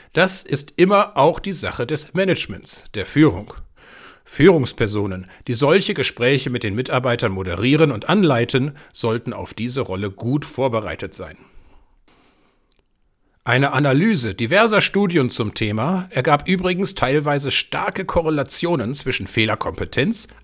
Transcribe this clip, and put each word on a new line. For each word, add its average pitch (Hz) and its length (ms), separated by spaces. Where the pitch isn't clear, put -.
Das 185 280
ist - 340
immer 196 420
auch 156 200
die 196 140
Sache 123 340
des 147 280
Managements, 170 720
der 95 100
Führung. 113 480
Führungspersonen, 104 1040
die 123 80
solche 151 380
Gespräche 135 560
mit 123 140
den 101 120
Mitarbeitern 123 580
moderieren 104 600
und 107 160
anleiten, 139 640
sollten 117 440
auf 92 180
diese 123 300
Rolle 98 280
gut 127 360
vorbereitet 110 680
sein. 85 220
Eine 135 280
Analyse 139 600
diverser 196 480
Studien 170 480
zum 107 240
Thema 110 560
ergab 147 360
übrigens 185 480
teilweise 143 560
starke - 540
Korrelationen 156 880
zwischen 127 340
Fehlerkompetenz, 110 1000